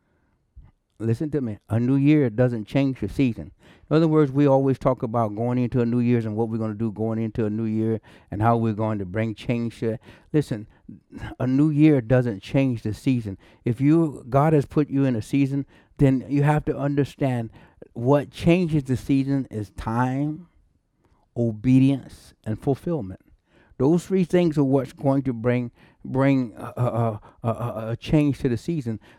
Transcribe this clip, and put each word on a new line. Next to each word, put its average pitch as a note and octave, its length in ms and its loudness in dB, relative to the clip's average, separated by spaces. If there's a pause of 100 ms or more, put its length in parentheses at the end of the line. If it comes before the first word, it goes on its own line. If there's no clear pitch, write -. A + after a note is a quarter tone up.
(1000)
Listen A#2 320 -2
to D3 80 0
me. A2 200 -6 (100)
A A2+ 100 2
new B2 160 2
year C#3 340 4
doesn't A#2 360 0
change C#3 340 0
the G#2 80 -4
season. A2 440 -2 (380)
In D3 60 2
other E3 120 4
words, D#3 240 4
we C#3+ 160 4
always C3+ 320 2
talk C3 240 0
about A2+ 320 -2
going A#2+ 240 -2
into B2 220 0
a A#2 40 2
new A#2+ 140 0
year's A#2+ 260 2
and G#2+ 100 -4
what A2+ 140 -2
we're A2+ 80 -4
gonna A2 160 -4
do A2 180 -4
going A2 280 -4
into A2+ 260 -2
a G#2 40 -2
new A2 160 -4
year A2 360 -2 (300)
and G#2 100 -6
how A#2 160 4
we're A2+ 160 0
going G#2+ 260 -4
to F#2+ 60 -6
bring A2 300 -4
change A#2 440 -6
to A2+ 120 -2
it. A2 100 -8 (320)
Listen, B2 340 -2 (720)
a A#2+ 60 -2
new C3+ 240 2
year D3 320 4
doesn't A#2+ 400 0
change C3 400 -2
the A2 120 -4
season. A2+ 440 -2 (260)
If B2 180 -2
you, D#3 480 2
God C#3+ 240 2
has D3 120 4
put - 240 -2
you C#3 160 0
in B2+ 100 0
a G#2+ 60 -2
season, C#3 440 -2 (320)
then C3 300 2
you C#3+ 160 0
have D3+ 220 2
to C#3 120 -4
understand C3+ 760 -2 (420)
what C3 380 0
changes E3 540 0
the C3 120 -2
season C#3 540 -2
is G#2+ 200 -8
time, C3+ 760 -4 (880)
obedience, B2+ 960 2 (100)
and G#2+ 160 -6
fulfillment. C3 600 -4 (560)
Those D#3+ 280 2
three F#3+ 180 0
things E3+ 340 2
are D3 60 4
what's C3 300 0
going C#3 300 0
to C3 100 -2
bring, A#2+ 380 -2 (320)
bring C3 520 0
a, - 220 -14
a, A2+ 440 -2 (220)
a, A#2 60 0
a, A2 420 -6
a A#2 60 -6
change D3 420 0
to C#3 100 -2
the A#2 80 -2
season. A#2+ 420 -6 (200)